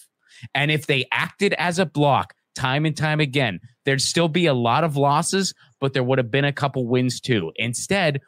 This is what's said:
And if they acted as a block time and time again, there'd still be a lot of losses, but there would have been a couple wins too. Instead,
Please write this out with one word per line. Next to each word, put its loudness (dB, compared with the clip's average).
And 0
if -2
they 0
acted -2
as -2
a 2
block 2
time 0
and -2
time 0
again, -2
there'd 2
still 2
be 2
a 4
lot 2
of -2
losses, 0
but -2
there 0
would 2
have 0
been 2
a 0
couple -2
wins 0
too. 0
Instead, -2